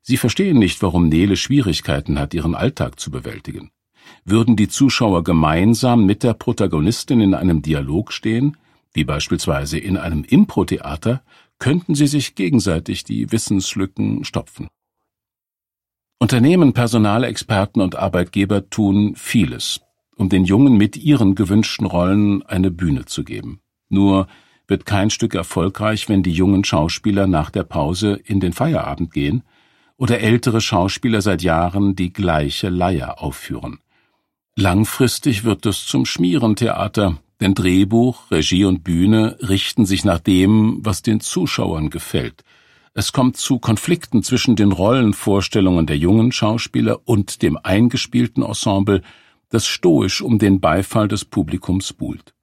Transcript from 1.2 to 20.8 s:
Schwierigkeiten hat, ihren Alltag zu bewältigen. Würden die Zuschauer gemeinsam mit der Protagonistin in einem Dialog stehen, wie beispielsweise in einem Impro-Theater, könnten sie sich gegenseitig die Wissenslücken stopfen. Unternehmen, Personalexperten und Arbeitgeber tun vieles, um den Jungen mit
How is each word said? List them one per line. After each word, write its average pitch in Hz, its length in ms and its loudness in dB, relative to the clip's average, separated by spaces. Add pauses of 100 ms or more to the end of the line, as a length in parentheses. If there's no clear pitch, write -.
Schwierigkeiten 85 800 -2
hat, 143 160 -6
ihren 82 220 -2
Alltag 73 420 -4
zu - 140 -12
bewältigen. - 580 -14 (540)
Würden 110 320 4
die 101 100 4
Zuschauer 113 560 2
gemeinsam 95 840 2
mit 98 180 0
der 117 100 2
Protagonistin 107 880 -2
in 98 140 4
einem 85 280 0
Dialog 73 500 -4
stehen, 123 440 -2 (360)
wie 76 120 -2
beispielsweise 76 760 -4
in 92 180 -4
einem 78 280 -4
Impro-Theater, 113 1000 0 (380)
könnten 160 340 -2
sie 143 140 2
sich 143 260 -2
gegenseitig 104 680 -2
die - 260 -4
Wissenslücken 104 960 -4
stopfen. - 420 -10 (1500)
Unternehmen, 131 540 4
Personalexperten 110 1080 0
und 90 140 0
Arbeitgeber 95 760 -2
tun 101 440 2
vieles, - 680 -2 (360)
um 98 120 0
den 95 160 4
Jungen 117 320 6
mit 107 200 2